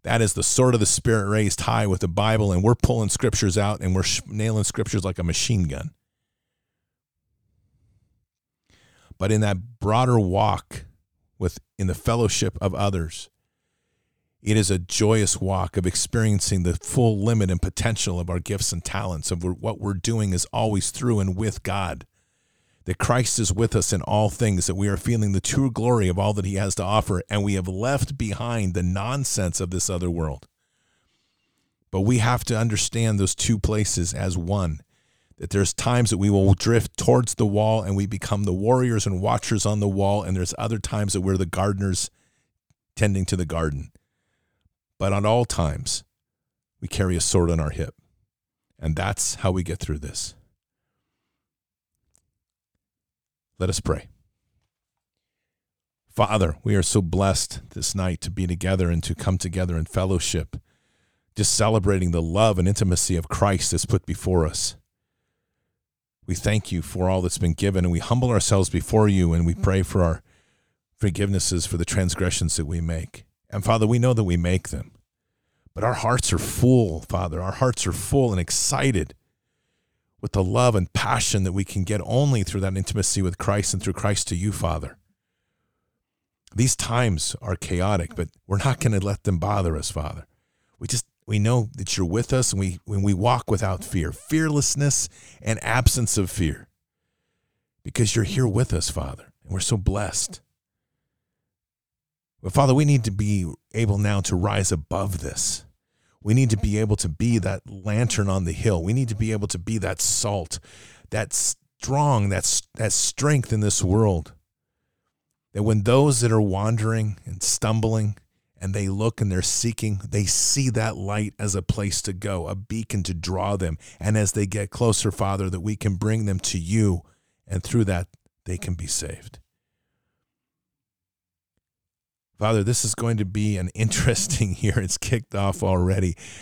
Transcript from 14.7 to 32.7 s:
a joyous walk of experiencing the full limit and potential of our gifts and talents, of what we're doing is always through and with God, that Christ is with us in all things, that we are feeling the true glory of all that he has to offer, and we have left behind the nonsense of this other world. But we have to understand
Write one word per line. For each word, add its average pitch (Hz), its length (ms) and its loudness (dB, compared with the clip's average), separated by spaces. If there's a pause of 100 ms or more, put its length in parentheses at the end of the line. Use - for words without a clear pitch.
a 92 80 0
joyous 104 600 2
walk 95 380 -2
of 90 80 0
experiencing 101 800 0
the 87 100 2
full 110 500 2
limit 104 280 2
and 87 100 -2
potential 98 580 -2
of 87 80 -4
our 87 120 -2
gifts 98 320 -4
and 85 120 -6
talents, 92 460 -6
of 87 140 -4
what 92 360 -4
we're 101 140 -4
doing 104 400 -2
is 87 180 0
always 110 380 0
through 117 300 0
and 95 160 0
with 104 260 -4
God, 98 460 -6 (800)
that 92 120 -4
Christ 123 400 2
is 92 160 0
with 110 220 2
us - 180 0
in 90 80 0
all 104 300 0
things, 98 340 0
that 85 100 -2
we 98 120 0
are 98 100 0
feeling 107 360 0
the 92 80 0
true 135 280 0
glory 113 380 2
of 90 100 0
all 101 160 2
that 101 120 -2
he 98 100 -2
has 95 200 0
to 101 80 -4
offer, 101 460 0
and 101 140 0
we 101 100 2
have 92 140 -2
left 127 500 -2
behind 107 560 -2
the 90 80 -2
nonsense 98 800 -2
of 90 100 -4
this 92 220 -4
other 90 180 -2
world. 78 380 -4 (1400)
But 95 100 0
we 120 160 4
have 123 280 2
to 117 120 0
understand 110 640 0